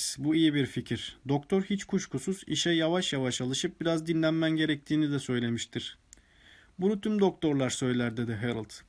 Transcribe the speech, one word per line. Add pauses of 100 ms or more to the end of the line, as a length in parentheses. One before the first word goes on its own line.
(180)
"bu
iyi
bir
fikir. (100)
Doktor
hiç
kuşkusuz
işe
yavaş
yavaş
alışıp
biraz
dinlenmen
gerektiğini
de
söylemiştir." (840)
"Bunu
tüm
doktorlar
söyler."
dedi
Harold. (180)